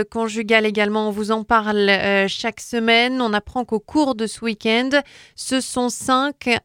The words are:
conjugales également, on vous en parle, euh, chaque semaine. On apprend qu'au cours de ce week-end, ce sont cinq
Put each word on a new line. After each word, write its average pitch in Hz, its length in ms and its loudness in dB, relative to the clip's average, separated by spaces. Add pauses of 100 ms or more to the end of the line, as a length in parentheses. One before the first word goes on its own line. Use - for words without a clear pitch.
conjugales 220 560 0
également, 214 440 0
on - 20 -2
vous 208 180 -4
en 220 140 0
parle, 208 460 2
euh, 196 380 2
chaque 220 320 -6
semaine. 240 600 0
On 220 120 0
apprend 208 320 -4
qu'au 220 140 -2
cours 269 360 0
de 220 100 -4
ce - 180 -8
week-end, 226 460 0 (460)
ce - 260 -2
sont 247 280 -2
cinq 262 600 0 (160)